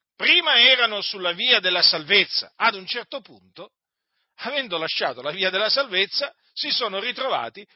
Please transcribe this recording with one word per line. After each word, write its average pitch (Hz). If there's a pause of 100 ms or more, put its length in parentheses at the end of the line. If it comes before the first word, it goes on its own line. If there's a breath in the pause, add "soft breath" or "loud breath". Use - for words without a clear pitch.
(160)
prima 302
erano 233
sulla 185
via 226
della 180
salvezza, 165
ad 214
un 190
certo 240
punto, 117 (680)
avendo 247
lasciato 156
la 147
via 185
della 196
salvezza, 220 (220)
si -
sono 208
ritrovati 208